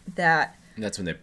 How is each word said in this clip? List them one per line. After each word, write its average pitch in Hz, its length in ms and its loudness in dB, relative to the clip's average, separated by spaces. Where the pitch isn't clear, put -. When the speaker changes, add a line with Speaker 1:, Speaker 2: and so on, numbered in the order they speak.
Speaker 1:
that 165 420 2
Speaker 2:
And 107 80 -8
that's 101 160 -4
when 98 60 -6
they 80 180 -2